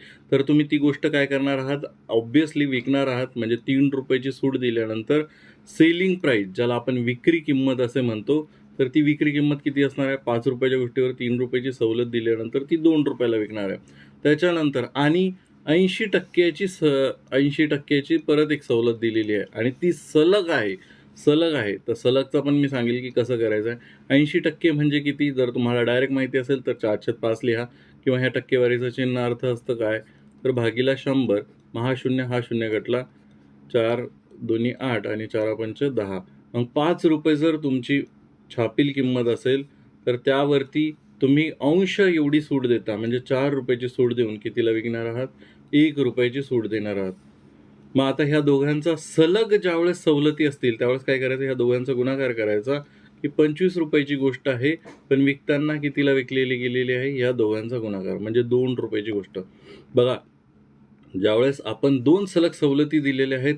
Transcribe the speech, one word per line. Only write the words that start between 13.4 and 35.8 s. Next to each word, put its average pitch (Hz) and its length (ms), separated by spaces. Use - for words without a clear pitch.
आहे. 92 80
त्याच्यानंतर 151 600
आणि 165 360
ऐंशी 185 380
टक्क्याची 180 600
स-, 185 160
ऐंशी 143 340
टक्क्याची 147 520
परत 151 340
एक 147 120
सवलत 117 360
दिलेली 110 340
आहे 101 100
आणि 117 180
ती 175 120
सलग 165 560
आहे, 110 260
सलग 160 280
आहे. 104 240
तर - 160
सलगचं 131 480
पण 143 120
मी 143 160
सांगेल 123 320
की 127 80
कसं 123 280
करायचं 107 320
आहे. 120 80
ऐंशी 147 240
टक्के 165 320
म्हणजे 147 280
किती? 143 320
जर 127 180
तुम्हाला 120 340
डायरेक्ट 127 300
माहिती 131 240
असेल 131 300
तर 127 60
चारशे 107 380
पाच 113 320
लिहा 120 220
किंवा 127 160
ह्या 127 100
टक्केवारीचं 123 600
चिन्ह 127 320
अर्थ 120 240
असतं 123 280
काय? 110 280
तर 131 80
भागीला 120 460
शंभर, 131 420
मग 113 80
हा 127 160
शून्य, 127 260
हा 123 180
शून्य 113 380
कटला, 117 220
चार 117 340
दोन्ही 117 380
आठ 113 280
आणि 107 180
चारा 107 280
पंच 110 300